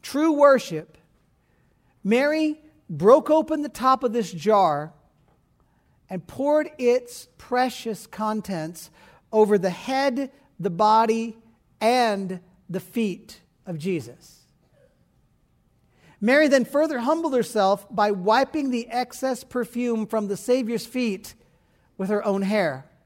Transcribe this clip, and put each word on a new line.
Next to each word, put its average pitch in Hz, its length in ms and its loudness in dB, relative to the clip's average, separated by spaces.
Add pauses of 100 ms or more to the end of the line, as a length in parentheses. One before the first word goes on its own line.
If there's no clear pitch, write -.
true 311 300 0
worship, 277 640 2 (1040)
Mary 302 560 0 (300)
broke 196 400 6
open 311 320 2
the 285 80 -8
top 262 340 0
of 226 100 -2
this 226 180 -4
jar 160 640 0 (1160)
and 185 160 -10
poured 302 520 0
its 247 500 -2 (100)
precious 247 720 -4
contents 202 840 -8 (420)
over 214 260 4
the 185 120 0
head, 262 640 -4 (280)
the 180 100 -4
body, 220 680 2 (420)
and 208 600 0 (300)
the 175 100 -6
feet - 640 -6 (240)
of 175 120 -10
Jesus. 147 640 -8 (1800)
Mary 277 260 4
then 262 160 4
further 302 360 0
humbled 311 340 -2
herself 202 600 0
by 208 180 0
wiping 254 600 0
the 240 180 -4
excess 247 540 -6
perfume 240 640 -4
from 214 220 -4
the 196 100 -6
Savior's 240 480 -2
feet 233 480 -6 (640)
with 190 120 -6
her 208 160 0
own 196 180 0
hair. 180 420 -2 (200)